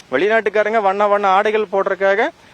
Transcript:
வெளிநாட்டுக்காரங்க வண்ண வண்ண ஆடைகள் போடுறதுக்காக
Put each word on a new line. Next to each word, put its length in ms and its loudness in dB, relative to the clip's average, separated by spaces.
வெளிநாட்டுக்காரங்க 720 0
வண்ண 240 0
வண்ண 220 0
ஆடைகள் 440 0
போடுறதுக்காக 560 0